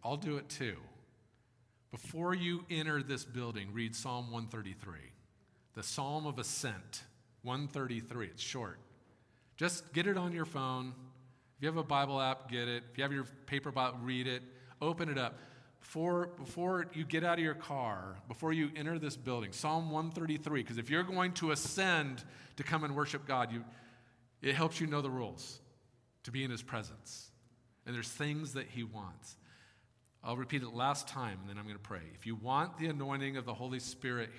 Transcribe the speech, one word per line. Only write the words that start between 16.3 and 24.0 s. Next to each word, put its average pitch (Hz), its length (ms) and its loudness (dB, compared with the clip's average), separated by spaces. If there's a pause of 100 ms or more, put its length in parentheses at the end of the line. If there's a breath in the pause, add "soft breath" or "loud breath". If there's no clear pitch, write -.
you 160 120 0
get 160 180 2
out 170 140 6
of 165 60 4
your 156 100 4
car, 107 640 -2 (100)
before 160 240 0
you 156 240 4
enter 160 240 0
this 147 160 -2
building, 120 380 -2
Psalm 160 360 2
one 160 220 2
thirty-three, 151 520 2
'cause 117 140 -4
if 117 120 -2
you're 165 140 6
going 180 320 2
to 160 160 4
ascend 147 720 4 (320 loud breath)
to 143 60 0
come 156 200 4
and 143 120 2
worship 143 300 0
God, 123 280 4
you, 117 100 -2 (760 loud breath)